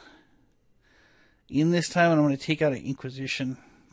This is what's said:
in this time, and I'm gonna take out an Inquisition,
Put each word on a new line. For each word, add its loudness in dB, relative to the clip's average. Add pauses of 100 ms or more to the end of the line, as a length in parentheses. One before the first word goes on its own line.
(1500)
in 2
this 0
time, 4
and 4
I'm 4
gonna 0
take -4
out 2
an -6
Inquisition, -8 (360)